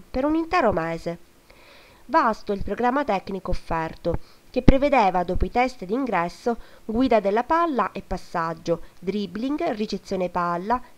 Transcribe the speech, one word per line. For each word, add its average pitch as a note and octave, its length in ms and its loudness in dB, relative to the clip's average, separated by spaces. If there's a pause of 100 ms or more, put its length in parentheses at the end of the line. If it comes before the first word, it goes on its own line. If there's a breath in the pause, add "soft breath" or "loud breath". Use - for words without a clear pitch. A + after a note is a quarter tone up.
(100)
per C4 140 -2
un D4+ 120 0
intero E4 340 2
mese. E3 480 -4 (840 loud breath)
Vasto A#3+ 480 0
il G3 100 -2
programma B3 420 0
tecnico F#3+ 460 -4
offerto, E3 680 -2 (320 soft breath)
che B3+ 120 -2
prevedeva, B3 640 6
dopo F3 220 0
i F3+ 40 -6
test B3 340 -2
d'ingresso, G#3+ 720 -2 (260 loud breath)
guida A3+ 360 2
della G3+ 220 2
palla D#4 480 0
e G3 120 -10
passaggio, E3+ 800 -4 (180 loud breath)
dribbling, G#3+ 720 -4
ricezione G3 560 -4
palla, F3+ 520 -2 (180 loud breath)